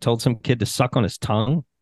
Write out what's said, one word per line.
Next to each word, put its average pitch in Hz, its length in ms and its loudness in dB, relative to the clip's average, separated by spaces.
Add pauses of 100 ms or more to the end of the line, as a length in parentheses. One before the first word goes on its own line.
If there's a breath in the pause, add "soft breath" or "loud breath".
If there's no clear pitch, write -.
told 117 220 0
some 120 140 2
kid - 240 0
to 127 60 0
suck - 300 -2
on 120 80 4
his - 140 -4
tongue? 113 460 0 (180)